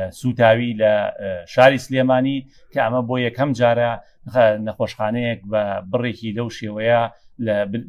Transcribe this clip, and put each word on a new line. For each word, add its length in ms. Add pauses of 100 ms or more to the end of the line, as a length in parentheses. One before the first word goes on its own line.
(120)
سوتاوی 600 (100)
لە، 120 (260)
ئە، 100 (240)
شاری 320
سلێمانی 520 (320)
کە 140
ئەمە 240
بۆ 80 (120)
یەکەم 220 (100)
جارە 320 (300)
نەخ-، 440
نەخۆشخانەیەک 760 (120)
بە 120 (240)
بڕێکی 500
لەو 120
شێوەیە 520 (380)
لە 160 (100)
ب-، 240